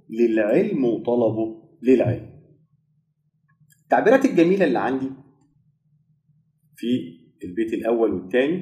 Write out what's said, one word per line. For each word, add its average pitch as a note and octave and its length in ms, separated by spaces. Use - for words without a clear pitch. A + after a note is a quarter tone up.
للعلم A#2 760
وطلبه A2 760
للعلم. A#2 480
التعبيرات A#3 420
الجميلة F#3 400
اللي B2 140
عندي C3 320
في A2+ 100
البيت G2 280
الأول A2+ 400
والتاني B2 500